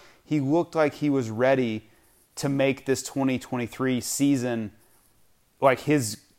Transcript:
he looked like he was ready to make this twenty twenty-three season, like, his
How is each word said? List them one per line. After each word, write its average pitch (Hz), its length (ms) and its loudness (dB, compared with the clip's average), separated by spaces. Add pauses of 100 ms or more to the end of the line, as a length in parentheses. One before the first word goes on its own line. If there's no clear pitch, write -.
(260)
he 151 140 0
looked 160 340 0
like 151 200 2
he 147 140 -2
was 131 220 0
ready 117 580 0 (460)
to - 160 -4
make 135 340 0
this 131 180 0
twenty 131 360 -2
twenty-three 127 640 -4
season, 123 680 -2 (880)
like, 131 200 4
his 131 380 0 (200)